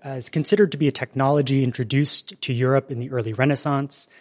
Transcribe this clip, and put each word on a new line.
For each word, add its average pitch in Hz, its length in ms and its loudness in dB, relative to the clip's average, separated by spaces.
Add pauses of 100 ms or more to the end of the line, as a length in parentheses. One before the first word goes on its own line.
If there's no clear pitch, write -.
uh, 139 60 -12
is 131 200 -10
considered 190 420 2
to 143 60 -6
be 147 100 2
a 131 40 4
technology 135 720 0
introduced 127 800 0
to - 100 -4
Europe 127 380 2
in 120 100 -8
the 127 120 -8
early 113 220 -4
Renaissance. 139 720 -2 (140)